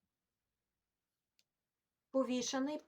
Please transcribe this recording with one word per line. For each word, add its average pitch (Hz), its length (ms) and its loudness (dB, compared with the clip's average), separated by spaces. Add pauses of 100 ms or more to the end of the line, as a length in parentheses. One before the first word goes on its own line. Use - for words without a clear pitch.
(2000)
Повішений. 262 640 0 (100)